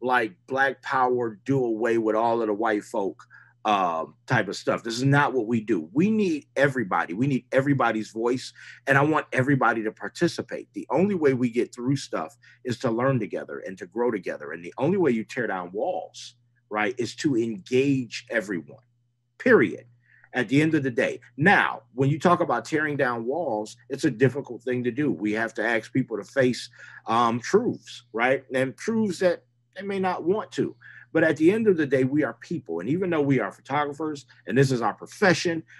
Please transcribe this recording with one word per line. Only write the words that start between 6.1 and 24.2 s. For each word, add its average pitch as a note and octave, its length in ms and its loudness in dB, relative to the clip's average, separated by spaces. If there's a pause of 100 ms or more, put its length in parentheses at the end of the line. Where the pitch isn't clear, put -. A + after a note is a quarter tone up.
everybody. G2 580 0
We B2 140 0
need B2+ 240 0
everybody's B2+ 580 2
voice. A#2+ 420 -2 (360)
And C#3 100 6
I C#3+ 60 6
want D3+ 280 2
everybody B2 520 2
to G#2+ 80 -4
participate. - 840 -4
The - 160 -10
only F#3+ 240 2
way D3 220 2
we B2 160 0
get A2+ 200 -2
through B2+ 260 -2
stuff F2 380 -8 (280)
is A#2+ 160 -6
to B2 100 -2
learn B2 300 0
together D2+ 400 -8
and F#2+ 180 -14
to G2+ 80 -14
grow A#2 240 -4
together. D#2+ 440 -6
And E2+ 120 -12
the - 140 -14
only E3+ 180 0
way D#3+ 140 2
you A2+ 120 -2
tear A#2+ 220 -6
down F#2 260 -6
walls, - 640 -8 (380)
right, G#2 260 -2
is A#2 200 -6
to C#3 200 0
engage B2 960 0
everyone, F#2+ 500 -6 (560)
period, D#3+ 480 4 (480)
at A#2+ 140 0
the C3+ 120 4
end D#3+ 140 4
of D3+ 80 2
the C3 80 -2
day. A2+ 300 0 (180)
Now, C3+ 460 4 (100)
when C3+ 160 2
you D#3 80 0
talk F3 220 4
about A#2+ 260 -2
tearing D3+ 320 -2
down A#2+ 280 -2
walls, B2 520 -4 (120)
it's C#3 160 -2
a D3 40 2
difficult B2 540 0